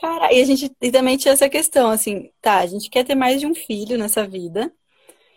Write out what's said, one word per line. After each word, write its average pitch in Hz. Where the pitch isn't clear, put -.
cara, 330
e 254
a 262
gente, 269
e 247
também 254
tinha 269
essa 277
questão, 277
assim, 214
tá, 202
a 180
gente 202
quer 247
ter 277
mais 262
de 294
um 330
filho 220
nessa 214
vida. 190